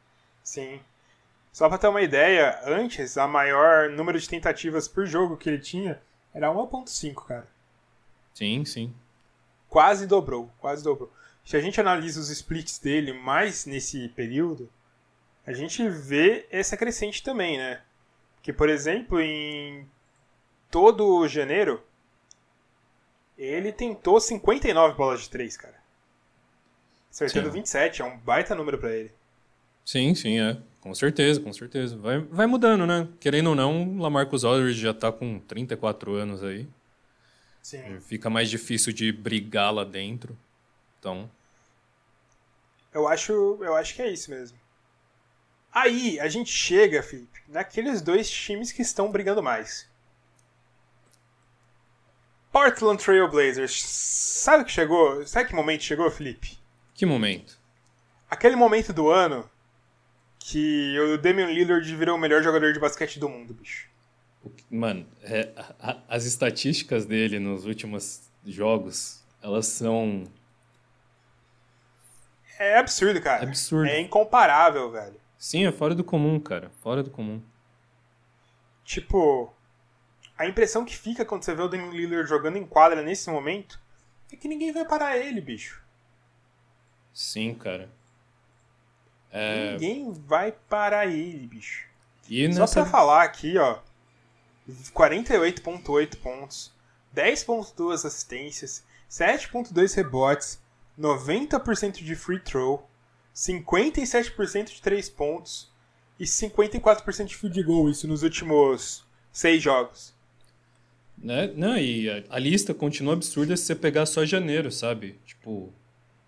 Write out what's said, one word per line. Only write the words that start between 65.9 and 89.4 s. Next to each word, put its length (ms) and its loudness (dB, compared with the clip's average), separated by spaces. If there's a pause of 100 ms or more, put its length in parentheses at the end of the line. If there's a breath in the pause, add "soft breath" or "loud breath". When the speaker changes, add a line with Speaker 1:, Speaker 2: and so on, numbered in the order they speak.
Speaker 2:
a, 160 -12
as 160 -6
estatísticas 840 -2
dele 320 -2
nos 260 -6
últimos 640 -10 (160)
jogos, 800 -4 (180)
elas 260 -4
são 580 -2 (2250)
Speaker 1:
É 180 6
absurdo, 460 4
cara. 200 2
Speaker 2:
Absurdo. 460 0
Speaker 1:
É 120 2
incomparável, 880 6
velho. 300 -12 (180)
Speaker 2:
Sim, 280 0
é 60 2
fora 220 0
do 100 -2
comum, 340 0
cara. 320 -8 (120)
Fora 200 -2
do 80 -8
comum. 300 -10 (1400)
Speaker 1:
Tipo, 680 2 (840)
a 100 -2
impressão 380 0
que 100 -14
fica 300 -6
quando 180 -8
você 120 -4
vê 80 -4
o 60 -2
Damian 220 -8
Lillard 380 -4
jogando 300 0
em 80 -8
quadra 360 6
nesse 280 -6
momento 500 -6 (500)
é 60 -20
que 120 -14
ninguém 240 -6
vai 120 -4
parar 320 -2
ele, 240 -4
bicho. 420 -14 (1300)
Speaker 2:
Sim, 400 -6
cara. 340 -10 (1400)
É 400 -6